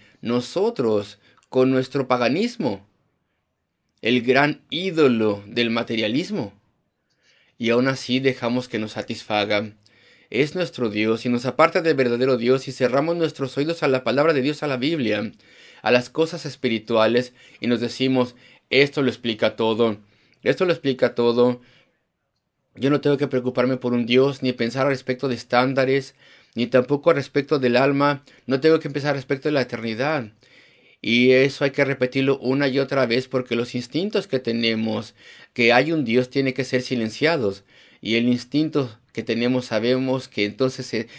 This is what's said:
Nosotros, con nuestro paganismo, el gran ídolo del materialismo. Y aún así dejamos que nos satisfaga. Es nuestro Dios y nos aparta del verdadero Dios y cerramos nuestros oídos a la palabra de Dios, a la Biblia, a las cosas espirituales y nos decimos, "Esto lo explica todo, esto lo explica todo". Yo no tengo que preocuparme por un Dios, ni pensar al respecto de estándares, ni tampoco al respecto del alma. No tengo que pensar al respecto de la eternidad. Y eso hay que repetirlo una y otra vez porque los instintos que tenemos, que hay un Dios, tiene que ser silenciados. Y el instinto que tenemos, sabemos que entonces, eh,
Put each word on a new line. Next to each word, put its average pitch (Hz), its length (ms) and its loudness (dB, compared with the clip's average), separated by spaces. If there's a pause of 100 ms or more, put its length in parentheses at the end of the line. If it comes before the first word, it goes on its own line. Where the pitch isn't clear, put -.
(200)
Nosotros, 123 960 -2 (300)
con 131 220 4
nuestro 131 380 -2
paganismo, 127 800 -2 (1160)
el 120 200 0
gran 135 480 2
ídolo 131 760 2
del 117 240 -2
materialismo. 117 800 -4 (1080)
Y 117 120 0
aún 123 180 2
así 127 320 -2
dejamos 127 480 -2
que 113 100 -6
nos 107 140 -8
satisfaga. 107 800 -4 (580)
Es 147 240 0
nuestro 127 360 -4
Dios 110 340 0
y 127 40 -4
nos 123 180 -2
aparta 156 340 0
del 160 140 0
verdadero 127 420 0
Dios 127 320 0
y 135 40 -8
cerramos 139 440 0
nuestros 156 400 -4
oídos 156 260 -4
a 151 60 2
la 135 160 0
palabra 156 280 2
de 139 100 0
Dios, 143 200 -2
a 151 40 -4
la 139 100 -2
Biblia, 120 560 -2 (500)
a - 80 0
las 123 200 2
cosas 160 360 -4
espirituales 117 840 0 (280)
y - 80 -4
nos 120 120 0
decimos, 123 540 -2 (340)
"Esto 143 340 2
lo 131 60 2
explica 110 480 -2
todo, 113 420 0 (440)
esto 147 220 0
lo 175 80 2
explica 127 420 0
todo". 120 460 2 (1160)
Yo 127 160 -2
no 143 100 2
tengo 143 160 2
que 143 120 -2
preocuparme 127 500 0
por 123 160 -2
un 120 100 0
Dios, 131 380 2
ni 127 100 0
pensar 123 340 -2
al 139 60 2
respecto 127 360 -4
de 127 60 -2
estándares, 131 800 0 (400)
ni 117 120 -2
tampoco 135 440 2
al 156 60 4
respecto 143 420 -2
del 123 180 2
alma. 139 460 2 (240)
No 135 140 0
tengo 160 200 4
que 160 100 -8
pensar 143 200 -4
al 139 60 0
respecto 139 320 -4
de 151 40 0
la 147 100 2
eternidad. 117 680 -4 (680)
Y 123 320 4
eso 135 320 4
hay 139 60 2
que 139 140 2
repetirlo 135 540 0
una 135 300 0
y 135 100 -2
otra 135 280 0
vez 120 220 0
porque 127 280 -2
los 117 180 -4
instintos 156 520 -4
que 131 140 -2
tenemos, 110 760 -2 (380)
que 117 200 4
hay 143 200 4
un 156 120 0
Dios, 123 260 2
tiene 135 220 0
que 131 120 -4
ser 127 180 -2
silenciados. 120 840 -2 (360)
Y 110 160 -2
el 120 120 2
instinto 139 720 -2 (140)
que 113 100 -8
tenemos, 120 440 -2
sabemos 127 640 0
que 104 160 -2
entonces, 127 500 -2
eh, 110 140 -4 (100)